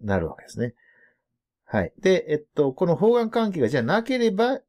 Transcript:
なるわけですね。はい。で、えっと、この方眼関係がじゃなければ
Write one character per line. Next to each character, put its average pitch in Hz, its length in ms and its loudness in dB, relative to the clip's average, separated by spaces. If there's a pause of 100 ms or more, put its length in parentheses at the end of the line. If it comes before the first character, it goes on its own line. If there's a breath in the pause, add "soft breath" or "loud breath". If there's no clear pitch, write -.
な 101 160 -2
る 82 120 -2
わ - 80 -16
け - 60 -20
で - 60 -20
す 113 100 -16
ね。 120 140 -4 (920 soft breath)
は 107 160 -2
い。 87 180 -4
で、 185 300 2
え 151 60 0
っ 151 80 -4 (120)
と、 143 160 2
こ 156 140 -2
の 170 100 2
方 214 180 2
眼 233 160 0
関 226 220 0
係 175 80 -6
が 131 80 2
じ 131 100 0
ゃ 120 60 0
な 170 200 0
け 254 140 -4
れ 226 140 2
ば 233 380 0